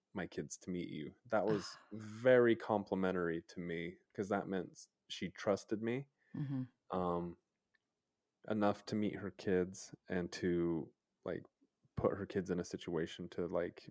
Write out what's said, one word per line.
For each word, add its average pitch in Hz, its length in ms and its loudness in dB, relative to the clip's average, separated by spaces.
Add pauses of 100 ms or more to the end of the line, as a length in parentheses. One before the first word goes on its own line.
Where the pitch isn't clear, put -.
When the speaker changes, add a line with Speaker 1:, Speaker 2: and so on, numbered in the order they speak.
(140)
Speaker 1:
my 90 120 -4
kids 78 320 -6
to - 120 -10
meet 87 200 -4
you," 76 220 -8 (180)
that 104 160 2
was 104 180 2 (160)
Speaker 2:
<sighs> - 120 -20
Speaker 1:
very 113 640 6
complimentary 92 880 2 (120)
to 92 60 -10
me 85 340 -4 (220)
'cause 101 140 -4
that 98 180 0
meant 92 240 -2
s-, - 160 -16 (200)
she - 200 -6
trusted 101 540 -2
me, 123 240 -2 (300)
Speaker 2:
Mm-hmm. 131 600 -4
Speaker 1:
um, 87 380 0 (1120)
enough 104 360 2
to 113 100 -2
meet 107 180 0
her 98 220 -6
kids 92 580 0 (140)
and 90 240 -2
to, 85 560 0 (380)
like, - 160 -4 (540)
put - 200 2
her 101 80 -4
kids 95 260 -2
in 87 100 0
a 87 40 -2
situation 87 680 -4
to, 90 160 -4
like, 87 440 -2